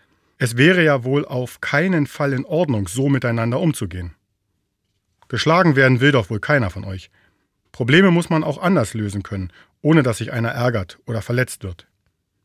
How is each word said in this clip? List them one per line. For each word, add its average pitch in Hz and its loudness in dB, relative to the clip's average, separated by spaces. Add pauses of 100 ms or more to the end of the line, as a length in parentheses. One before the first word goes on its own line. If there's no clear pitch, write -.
(380)
„Es 117 -2
wäre 170 4
ja 143 2
wohl 139 -2
auf 127 -8
keinen 160 0
Fall 139 -4
in 131 -4
Ordnung, 143 -2
so 131 -2
miteinander 120 0
umzugehen. 92 -4 (1120)
Geschlagen 160 2
werden 131 4
will 139 4
doch 123 0
wohl 110 -4
keiner 127 0
von 104 -12
euch. 95 -12 (640)
Probleme 165 4
muss 170 0
man 160 0
auch 156 -4
anders 175 0
lösen 104 -4
können, 95 -8 (280)
ohne 151 4
dass 117 -2
sich 110 -8
einer 117 -4
ärgert 120 -4
oder 113 -6
verletzt 123 -4
wird. 92 -14 (560)